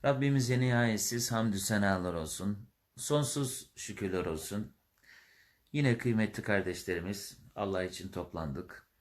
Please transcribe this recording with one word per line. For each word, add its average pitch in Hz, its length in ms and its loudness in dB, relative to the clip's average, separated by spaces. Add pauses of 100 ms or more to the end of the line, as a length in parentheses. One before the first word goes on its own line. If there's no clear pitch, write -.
Rabbimize 135 540 4
nihayetsiz 120 720 2
hamdü 113 280 2
senalar 98 540 2
olsun, 90 560 -4 (280)
sonsuz 143 760 -2
şükürler 92 500 -4
olsun. 98 500 -6 (960)
Yine 139 240 4
kıymetli 110 460 2
kardeşlerimiz, 92 960 -2 (180)
Allah 95 280 -2
için 92 260 -8
toplandık. 80 800 -8 (120)